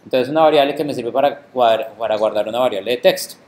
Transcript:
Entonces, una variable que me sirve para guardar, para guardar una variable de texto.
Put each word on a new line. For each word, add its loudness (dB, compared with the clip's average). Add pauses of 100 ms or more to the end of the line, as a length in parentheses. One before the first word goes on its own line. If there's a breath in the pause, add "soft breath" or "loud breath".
Entonces, 0
una 2
variable 4
que -4
me -6
sirve -6
para -2
guardar, 0
para -2
guardar 0
una -6
variable -2
de -2
texto. -2 (120)